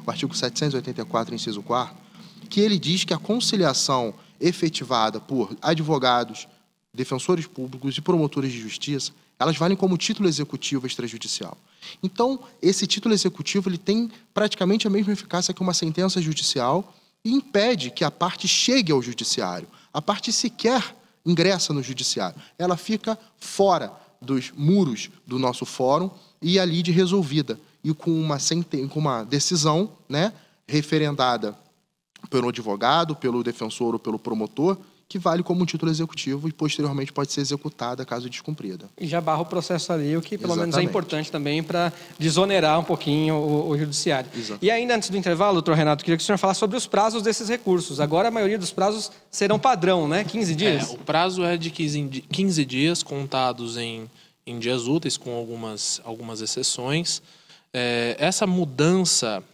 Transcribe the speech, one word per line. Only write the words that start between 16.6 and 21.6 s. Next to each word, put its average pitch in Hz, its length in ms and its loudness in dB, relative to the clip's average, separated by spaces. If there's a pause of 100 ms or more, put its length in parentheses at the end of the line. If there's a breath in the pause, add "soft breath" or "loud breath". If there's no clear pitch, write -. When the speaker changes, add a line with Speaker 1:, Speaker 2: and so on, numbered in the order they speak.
Speaker 1:
e 220 100 0
impede 202 580 2
que - 120 -2
a 147 60 2
parte 175 380 -2
chegue 233 440 4
ao 135 100 6
judiciário. 107 640 -4 (260 soft breath)
A 147 80 -2
parte 208 300 -2
sequer 233 640 0 (300 soft breath)
ingressa 170 480 2